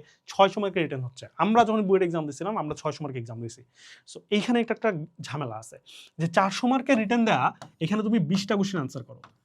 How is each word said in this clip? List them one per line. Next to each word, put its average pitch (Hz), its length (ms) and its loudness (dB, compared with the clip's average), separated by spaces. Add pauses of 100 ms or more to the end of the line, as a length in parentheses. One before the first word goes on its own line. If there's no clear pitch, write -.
(260)
ছয়শো 196 340 2
মার্কের 190 220 -2
রিটেন 143 180 -4
হচ্ছে। 123 260 -12 (100)
আমরা 220 280 4
যখন 214 180 0
বুয়েট 190 200 4
এক্সাম 165 240 -2
দিছিলাম, 175 300 -6
আমরা 151 180 -4
ছয়শো 147 300 -6
মার্কের 131 160 -8
এক্সাম 117 200 -12
দিছি। 117 220 -12 (500)
So - 80 -16 (100)
এইখানে 233 300 2
একটা, 226 140 -2
একটা 214 180 0 (280)
ঝামেলা 131 360 -8
আছে - 220 -16 (400)
যে 160 80 -2
চারশো 190 400 2
মার্কের 254 320 2
রিটেন 226 260 2
দেয়া, 165 280 2 (280)
এখানে 202 220 0
তুমি 220 160 2
বিশটা 190 380 0
কোশ্চেন 190 240 -2
আনসার 127 220 -8
করো, 123 180 -18 (240)